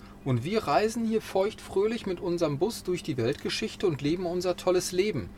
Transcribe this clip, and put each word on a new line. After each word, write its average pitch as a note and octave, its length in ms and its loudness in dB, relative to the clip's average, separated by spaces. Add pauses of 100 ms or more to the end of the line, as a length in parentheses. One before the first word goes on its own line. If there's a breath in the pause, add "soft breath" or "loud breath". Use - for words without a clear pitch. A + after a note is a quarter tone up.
(240 loud breath)
Und B2 200 2
wir G#3+ 240 0
reisen A3 380 2
hier A3 140 2
feuchtfröhlich G#3 840 0
mit F3+ 140 -2
unserem E3+ 380 0
Bus G#3 260 0
durch F3+ 180 -2
die C#3+ 140 -4
Weltgeschichte E3+ 720 -2
und D3 140 0
leben F3 260 0
unser F3+ 300 0
tolles F3+ 360 2
Leben. F3+ 460 0